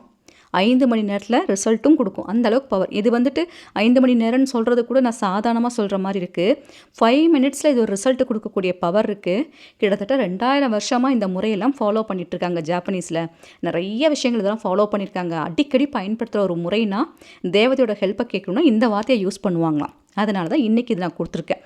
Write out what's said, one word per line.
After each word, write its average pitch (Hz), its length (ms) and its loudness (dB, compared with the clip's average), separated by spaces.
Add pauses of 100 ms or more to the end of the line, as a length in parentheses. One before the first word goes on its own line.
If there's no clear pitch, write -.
(500)
ஐந்து 247 360 4
மணி 226 160 2
நேரத்துல 202 440 -2
ரிசல்ட்டும் 226 480 2
கொடுக்கும். 190 300 0
அந்த 220 240 0
அளவுக்கு 247 220 0
பவர். 190 180 0
இது 220 300 0
வந்துட்டு 285 260 0 (280)
ஐந்து 240 280 4
மணி 254 140 4
நேரம்னு 226 280 2
சொல்றது 240 440 0
கூட 247 140 0
நான் 247 200 -2
சாதாரணமா 233 460 0 (100)
சொல்ற 202 220 -2
மாதிரி 196 200 -4
இருக்கு. 180 460 -2 (360)
ஃபைவ் 254 240 4 (120)
மினிட்ஸ்ல 269 300 0
இது 269 140 4
ஒரு 208 160 0
ரிசல்ட் 262 260 0
கொடுக்கக்கூடிய 208 500 -2
பவர் 180 320 0
இருக்கு. 202 440 -4 (280)
கிட்டத்தட்ட 208 520 0
ரெண்டாயிரம் 233 520 0
வருஷமா 247 280 0
இந்த 220 200 0
முறையெல்லாம் 208 500 -2
ஃபாலோ 220 240 0
பண்ணிட்டு 185 340 -6
இருக்காங்க 175 240 -4
ஜாப்பனீஸ்ல. 170 640 -4 (340)
நிறைய 202 480 -2
விஷயங்கள் 240 380 0
இதெல்லாம் 208 420 0
ஃபாலோ 208 40 -6
பண்ணியிருக்காங்க. 185 380 -4
அடிக்கடி 214 580 0
பயன்படுத்துற 220 500 -6
ஒரு 185 180 0
முறைனா, 196 460 -2 (400)
தேவதையோட 214 580 2
ஹெல்ப்பை 208 320 -2
கேட்கணும்னா 196 320 -2
இந்த 226 240 4
வார்த்தையை 214 380 0
யூஸ் 202 220 -4
பண்ணுவாங்களாம். 165 480 -2 (180)
அதனால 196 340 -2
தான் 254 100 0
இன்னைக்கு 226 360 2
இது 175 80 -2
நான் 170 140 -4
கொடுத்துருக்கேன். - 500 -6